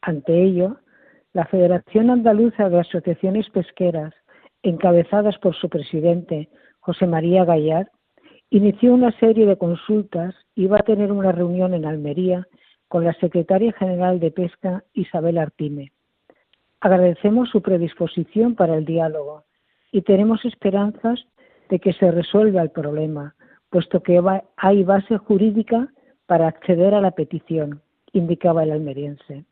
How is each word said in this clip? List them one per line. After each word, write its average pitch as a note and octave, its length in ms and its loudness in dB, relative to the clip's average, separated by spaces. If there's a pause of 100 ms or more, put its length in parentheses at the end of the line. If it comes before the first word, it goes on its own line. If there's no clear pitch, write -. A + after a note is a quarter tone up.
Ante E3+ 420 0
ello, F#3+ 340 0 (560)
la E3+ 120 -2
Federación F3+ 640 2
Andaluza A3+ 600 2
de F3 100 4
Asociaciones F#3 720 -4
Pesqueras, E3 640 -4 (480)
encabezadas F#3 760 0
por F3+ 160 -2
su F3 140 -8
presidente, E3 800 -4 (300)
José F3+ 280 -4
María E3+ 380 2
Gallard, D#3+ 420 0 (600)
inició G#3 440 4
una B3 260 4
serie A3+ 260 4
de G3 120 2
consultas F#3 800 -4 (200)
y F#3+ 120 0
va G3+ 100 2
a G3+ 60 0
tener G#3 280 0
una G3 200 0
reunión F3+ 420 -2
en D#3+ 120 -4
Almería D#3 600 -4 (400)
con E3+ 160 -2
la E3+ 100 0
secretaria F#3+ 600 0
general F3+ 460 -2
de E3 100 -2
Pesca, F3+ 540 -6 (100)
Isabel E3+ 460 -4
Artime. C#3+ 520 -8 (880)
Agradecemos F#3+ 720 2
su G3+ 120 0
predisposición F3+ 960 -2
para E3 200 0
el D#3 100 -2
diálogo D#3 600 -6 (460)
y G3 100 0
tenemos G#3 440 2
esperanzas G#3 800 -4 (440)
de F#3 100 0
que F#3 140 0
se F3+ 180 2
resuelva F#3 500 2
el D#3 100 -2
problema, D3+ 640 -8 (340)
puesto F3 340 -2
que F3 160 4
va-, F#3+ 240 -2 (140)
hay G3 260 2
base G3 340 0
jurídica A3 680 0 (400)
para E3 200 2
acceder F3+ 460 0
a G#3 80 2
la F#3+ 100 0
petición, D3+ 720 -8 (300)
indicaba E3+ 520 0
el D#3 80 -2
almeriense. D3 800 -10